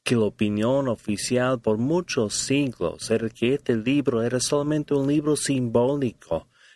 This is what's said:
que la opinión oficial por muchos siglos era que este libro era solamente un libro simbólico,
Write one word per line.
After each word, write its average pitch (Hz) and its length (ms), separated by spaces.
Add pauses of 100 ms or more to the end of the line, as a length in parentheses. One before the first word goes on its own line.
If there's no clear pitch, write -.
que 123 120
la 113 80
opinión 110 640
oficial 123 720
por 110 160
muchos 131 560
siglos 127 800
era 113 180
que 120 240
este 127 220
libro 127 480
era 123 160
solamente 147 560
un 139 120
libro 151 280
simbólico, 123 1120 (280)